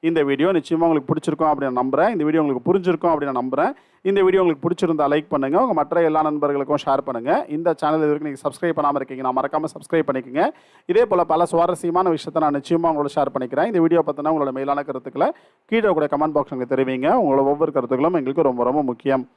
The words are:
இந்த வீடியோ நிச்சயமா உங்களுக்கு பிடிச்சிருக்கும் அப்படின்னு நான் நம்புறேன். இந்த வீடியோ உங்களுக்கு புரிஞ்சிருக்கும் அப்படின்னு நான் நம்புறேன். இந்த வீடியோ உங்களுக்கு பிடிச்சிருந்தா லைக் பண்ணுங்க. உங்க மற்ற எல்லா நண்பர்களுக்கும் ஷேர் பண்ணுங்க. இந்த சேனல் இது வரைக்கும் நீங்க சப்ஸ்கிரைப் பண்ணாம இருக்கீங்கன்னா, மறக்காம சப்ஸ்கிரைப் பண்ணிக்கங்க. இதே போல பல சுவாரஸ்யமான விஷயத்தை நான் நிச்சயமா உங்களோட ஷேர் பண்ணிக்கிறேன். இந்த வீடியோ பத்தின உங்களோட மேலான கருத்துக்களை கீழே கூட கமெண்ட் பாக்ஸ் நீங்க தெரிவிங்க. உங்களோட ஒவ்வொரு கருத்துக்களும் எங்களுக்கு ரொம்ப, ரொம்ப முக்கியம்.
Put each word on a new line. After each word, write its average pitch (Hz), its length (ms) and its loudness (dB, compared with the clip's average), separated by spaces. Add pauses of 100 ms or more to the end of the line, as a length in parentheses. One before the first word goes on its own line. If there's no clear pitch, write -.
(100)
இந்த 165 100 0 (100)
வீடியோ 139 280 2
நிச்சயமா 165 300 0
உங்களுக்கு 156 240 0
பிடிச்சிருக்கும் 156 380 -2
அப்படின்னு 143 220 -2
நான் 123 120 -2
நம்புறேன். 139 320 0
இந்த 156 120 -2
வீடியோ 156 160 2
உங்களுக்கு 131 260 -2
புரிஞ்சிருக்கும் 175 420 0
அப்படின்னு 143 200 -2
நான் 123 120 -2
நம்புறேன். 135 280 0 (380)
இந்த 196 160 2
வீடியோ 185 180 4
உங்களுக்கு 156 220 0
பிடிச்சிருந்தா 165 480 0
லைக் 147 200 -2
பண்ணுங்க. 139 300 0
உங்க 226 160 0
மற்ற 180 300 0
எல்லா 156 180 0
நண்பர்களுக்கும் 143 560 -2
ஷேர் 139 240 0
பண்ணுங்க. 123 240 -4 (240)
இந்த 165 140 -2 (100)
சேனல் 156 220 0
இது 151 80 2
வரைக்கும் 151 200 -2
நீங்க 135 160 -12
சப்ஸ்கிரைப் 156 340 -4
பண்ணாம 143 200 0
இருக்கீங்கன்னா, 131 380 -4
மறக்காம 147 380 -2
சப்ஸ்கிரைப் - 340 -2
பண்ணிக்கங்க. 127 340 -2 (480)
இதே 220 200 4
போல 180 200 2
பல 165 200 2
சுவாரஸ்யமான 175 640 0
விஷயத்தை 156 300 -4
நான் 143 140 0
நிச்சயமா 165 320 0
உங்களோட 147 240 -2
ஷேர் 135 200 0
பண்ணிக்கிறேன். 147 360 -2
இந்த 185 140 2
வீடியோ 165 240 4
பத்தின 147 240 -2
உங்களோட 143 240 -2
மேலான 143 320 -2
கருத்துக்களை 135 400 -2 (420)
கீழே 214 280 4
கூட 151 140 0
கமெண்ட் 151 240 0
பாக்ஸ் 143 180 -2
நீங்க 127 180 -4
தெரிவிங்க. 131 340 0 (140)
உங்களோட 139 220 4 (100)
ஒவ்வொரு 151 240 0
கருத்துக்களும் 135 440 0
எங்களுக்கு 139 280 0
ரொம்ப, 123 200 0
ரொம்ப 147 220 0
முக்கியம். 131 320 -2 (140)